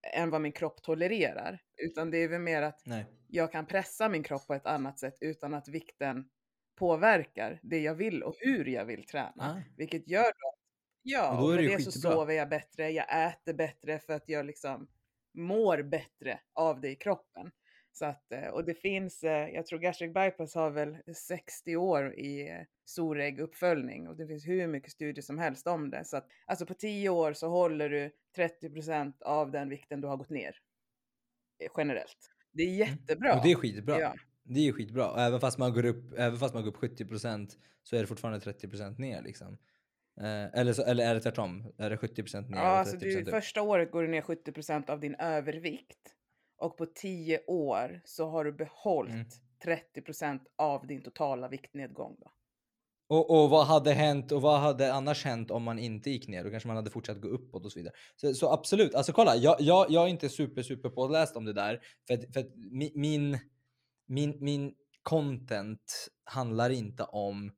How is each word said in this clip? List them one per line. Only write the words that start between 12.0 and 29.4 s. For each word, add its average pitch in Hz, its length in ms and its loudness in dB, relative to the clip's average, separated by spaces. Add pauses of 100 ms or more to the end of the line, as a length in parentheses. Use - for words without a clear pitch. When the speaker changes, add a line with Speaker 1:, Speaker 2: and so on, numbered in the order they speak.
Speaker 1:
sover 156 220 2
jag 147 160 0
bättre, 156 420 -4
jag 160 360 0
äter 165 260 -6
bättre 151 460 -4
för - 140 -6
att 151 160 -8
jag 147 160 -2
liksom 143 420 -10 (460)
mår 180 500 2
bättre 143 560 -6 (140)
av 156 280 0
det 139 80 -4
i 135 60 -6
kroppen. 175 560 -6 (400)
Så - 140 -6
att, - 260 -8
eh, 127 160 -8
och - 180 -4
det 165 80 -4
finns, 190 500 -4
eh, 156 260 0
jag 165 160 -6
tror 165 140 -8
gastric 170 340 -2
bypass 185 420 0
har 160 160 2
väl 151 260 -4 (180)
sextio - 600 -8
år 165 440 2
i, 143 300 -8
eh, 165 60 -12 (300)
Soreg-uppföljning 151 1200 -2
och 165 100 -14
det 160 100 -10
finns 151 200 -12
hur 180 200 0
mycket 143 240 -6
studier 147 300 -8
som 147 160 -10
helst 160 300 -4
om 160 220 -2
det. 135 160 -8
Så 147 120 -8
att, - 100 -8 (180)
alltså, 175 200 -4
på 185 80 -12
tio 202 360 -2
år 165 240 4
så 160 160 -4
håller 160 400 2
du 143 220 -2 (240)
trettio 170 340 -2
procent 151 520 -6
av 147 300 0